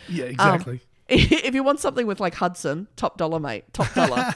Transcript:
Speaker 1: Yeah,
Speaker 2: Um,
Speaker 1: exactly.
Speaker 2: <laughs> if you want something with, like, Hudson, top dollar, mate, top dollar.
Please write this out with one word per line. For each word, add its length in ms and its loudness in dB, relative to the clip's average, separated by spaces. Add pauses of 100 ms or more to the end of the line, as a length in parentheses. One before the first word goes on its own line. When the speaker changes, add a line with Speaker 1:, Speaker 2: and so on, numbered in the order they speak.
Speaker 1:
Yeah, 160 -6
Speaker 2:
Um, 40 -8 (260)
Speaker 1:
exactly. 260 -6 (140)
Speaker 2:
<laughs> 120 -20
if 480 4
you 80 0
want 160 2
something 260 -2
with, 140 -4
like, 160 -2
Hudson, 520 -4 (100)
top 200 -4
dollar, 220 -2
mate, 320 -8
top 220 -2
dollar. 420 0